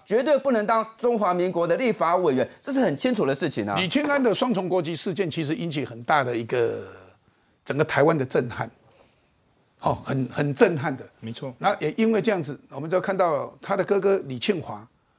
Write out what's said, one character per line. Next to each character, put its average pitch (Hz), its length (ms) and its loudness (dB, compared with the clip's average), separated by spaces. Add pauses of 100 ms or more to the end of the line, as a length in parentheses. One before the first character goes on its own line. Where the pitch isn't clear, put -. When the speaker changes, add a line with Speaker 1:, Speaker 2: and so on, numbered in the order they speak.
Speaker 1:
绝 220 180 2
对 294 160 4
不 277 140 0
能 214 140 2
当 226 200 2 (100)
中 240 220 0
华 185 160 2
民 180 180 0
国 170 140 0
的 170 100 2
立 247 160 2
法 170 240 2
委 170 180 2
员， 127 140 2 (140)
这 285 100 -8
是 269 80 2
很 180 160 2
清 254 180 0
楚 190 120 0
的 139 80 2
事 165 140 -2
情 107 200 -4
啊。 101 100 0
Speaker 2:
李 131 80 2
庆 269 200 0
安 285 160 2
的 220 120 4
双 247 200 0
重 185 160 -2
国 185 100 2
籍 160 160 -4
事 190 160 -4
件 175 180 -2
其 160 140 -4
实 147 100 -2
引 170 160 -4
起 143 140 -4
很 117 200 -10
大 147 200 4
的 123 100 -2
一 117 100 -2
个 110 420 0 (760)
整 131 140 -6
个 147 80 2
台 143 200 2
湾 160 120 4
的 135 80 -2
震 127 260 -2
撼， 113 200 -8 (1120)
哦， 151 220 -2
很， 131 300 -2
很 147 220 -2
震 180 240 4
撼 131 180 -4
的。 - 100 -14 (140)
Speaker 3:
没 113 100 -10
错。 123 280 -12
Speaker 2:
那 190 200 0
也 151 200 -2
因 220 120 4
为 214 120 2
这 226 80 0
样 180 120 0
子， 135 160 -8 (120)
我 135 100 -12
们 156 80 -8
就 180 100 2
看 185 160 -2
到 160 460 0
他 196 160 -4
的 185 80 0
哥 202 160 2
哥 196 240 4
李 131 140 -8
庆 175 240 -2
华 110 240 -14 (320)